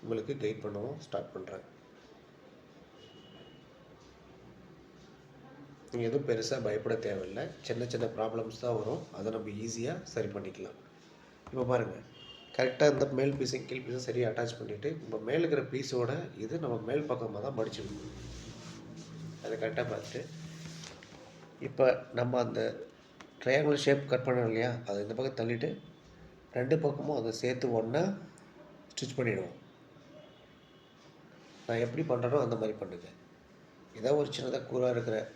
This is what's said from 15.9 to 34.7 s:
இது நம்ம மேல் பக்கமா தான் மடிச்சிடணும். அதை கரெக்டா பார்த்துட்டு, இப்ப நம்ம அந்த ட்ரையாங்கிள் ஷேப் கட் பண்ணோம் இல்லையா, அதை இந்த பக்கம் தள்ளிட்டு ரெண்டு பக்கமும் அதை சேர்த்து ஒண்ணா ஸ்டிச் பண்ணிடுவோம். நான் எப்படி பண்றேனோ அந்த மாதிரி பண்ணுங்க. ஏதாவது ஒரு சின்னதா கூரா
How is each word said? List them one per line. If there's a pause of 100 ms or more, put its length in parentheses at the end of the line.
இது
நம்ம (120)
மேல்
பக்கமா
தான்
மடிச்சிடணும். (1300)
அதை
கரெக்டா
பார்த்துட்டு, (1500)
இப்ப (300)
நம்ம
அந்த (840)
ட்ரையாங்கிள்
ஷேப்
கட்
பண்ணோம்
இல்லையா, (140)
அதை
இந்த
பக்கம்
தள்ளிட்டு (880)
ரெண்டு (100)
பக்கமும்
அதை (100)
சேர்த்து
ஒண்ணா (880)
ஸ்டிச்
பண்ணிடுவோம். (2000)
நான்
எப்படி
பண்றேனோ
அந்த
மாதிரி
பண்ணுங்க. (880)
ஏதாவது
ஒரு
சின்னதா
கூரா